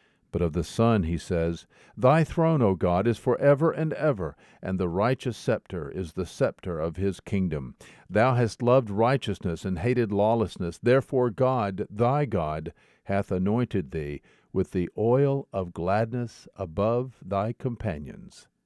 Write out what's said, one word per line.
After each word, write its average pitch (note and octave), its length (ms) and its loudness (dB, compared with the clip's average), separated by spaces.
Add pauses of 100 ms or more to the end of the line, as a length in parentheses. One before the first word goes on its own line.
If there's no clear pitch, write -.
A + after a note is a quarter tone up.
(320)
But E2 80 -2
of E2 140 0
the E2+ 100 0
Son A2+ 380 2
he E2 160 0
says, E2+ 480 -2 (280)
Thy D3 300 4
throne, D#3+ 380 2
O G2 120 4
God, F2+ 320 2
is A#2 120 0
forever C#3+ 540 2
and D#3+ 200 -2
ever, G2 420 -2 (280)
and F#2 180 -2
the F2+ 80 0
righteous A2 480 0
scepter F#2+ 540 -4
is F2 240 -8
the F#2 100 -2
scepter F2+ 560 -4
of D#2+ 160 -2
his F#2+ 240 -2
kingdom. D#2 540 -4 (340)
Thou A#2 280 4
hast A#2+ 260 0
loved A#2+ 260 4
righteousness G#2 800 -2
and F#2 140 -4
hated A#2+ 300 0
lawlessness. G2+ 680 0
Therefore B2+ 500 2
God, G#2+ 600 0
thy A#2+ 340 2
God, D#2+ 480 -4 (320)
hath G2 260 -2
anointed G2+ 600 0
thee D2 320 -8 (320)
with F#2+ 160 0
the F2+ 260 0
oil C3+ 560 2
of F2+ 220 -4
gladness A2+ 800 -2
above G#2+ 680 -2
thy G2 300 -2
companions. - 960 -8 (180)